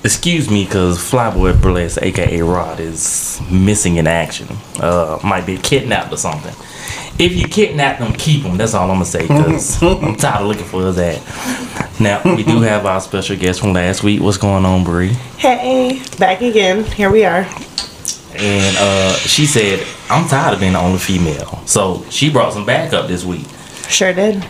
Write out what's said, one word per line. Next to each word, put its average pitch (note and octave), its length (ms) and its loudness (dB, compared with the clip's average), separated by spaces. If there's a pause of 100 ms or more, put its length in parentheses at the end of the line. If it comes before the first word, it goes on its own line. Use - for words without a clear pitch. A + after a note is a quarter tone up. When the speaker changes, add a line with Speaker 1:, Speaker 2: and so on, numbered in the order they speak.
Speaker 1:
excuse D#3 440 0
me, G2+ 160 2
'cause F2+ 320 2
Flyboy F#2 640 2
Burlesque, F2+ 400 0
A F#2+ 100 0
K F2 280 0
A E2 60 2
Rod, E2 340 -2
is - 720 -6
missing F#2+ 480 2
in D#2+ 100 2
action. E2 400 -2 (320)
Uh, E2 440 0
might F#2 220 -2
be F#2 120 -4
kidnapped - 560 -2
or - 40 -6
something. D2+ 380 -6 (640)
If F3 140 2
you F3 140 0
kidnap D#3 520 0
them, A2+ 140 -2
keep - 320 0
'em. F2+ 120 -2
That's A2+ 160 0
all F#2+ 160 2
I'ma F#2+ 140 2
say, E2 240 -2
'cause D3+ 500 2
Speaker 2:
<laughs> - 60 0
Speaker 1:
I'm F3 320 2
tired G#2+ 260 0
of G2+ 60 -2
looking G#2 180 -2
for F#2 220 -2
his F2+ 100 0
ass. E2+ 220 0 (800)
Now, G#2 240 2
we F3 180 2
do A2 200 4
have G#2 260 2
our F#2+ 120 0
special G2 360 -4
guest F2+ 240 0
from G2+ 140 2
last F2+ 280 0
week. G#2 200 2
What's F#2+ 160 2
going G2 280 2
on, F#2 180 4
Bree? F2 320 2 (220)
Speaker 3:
Hey, B3+ 640 0 (160)
back F#3 240 2
again. G#3+ 440 2
Here G3+ 260 0
we G#3+ 140 6
are. F3+ 200 2 (880)
Speaker 1:
And, G2 420 2
uh, G2 400 2
she - 280 2
said, G#2+ 360 2 (280)
"I'm D#3 180 2
tired C3+ 280 2
of F#2 60 -8
being F#2 120 2
the F2+ 60 2
only F2+ 180 2
female." F2 680 -2
So F#2+ 440 0
she D3 220 0
brought A#2 220 2
some G#2 120 -6
backup B2+ 420 0
this F2 160 -4
week. E2 220 -6 (420)
Speaker 3:
Sure F#3 260 2
did. G3 360 0